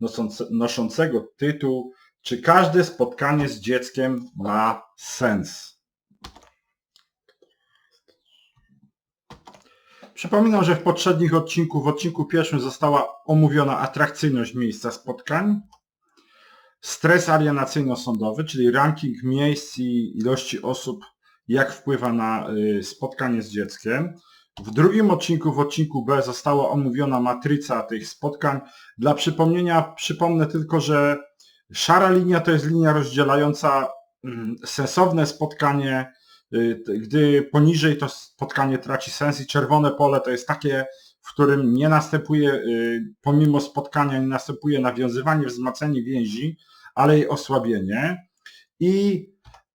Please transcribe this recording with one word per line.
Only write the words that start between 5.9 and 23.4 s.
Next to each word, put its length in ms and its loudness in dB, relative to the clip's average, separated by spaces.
Przypominam, 500 2
że 120 4
w 60 -10
poprzednich 520 2
odcinku, 480 0
w 60 -2
odcinku 360 -4
pierwszym 360 0
została 640 -2
omówiona 540 4
atrakcyjność 760 -2
miejsca 360 -4
spotkań, 680 -4
stres 480 2
alienacyjno-sądowy, 1160 0
czyli 260 2
ranking 520 0
miejsc 560 -2
i 400 -2
ilości 440 -2
osób, 420 -8
jak 240 0
wpływa 400 -4
na, 380 -4
y, 320 -2
spotkanie 600 -6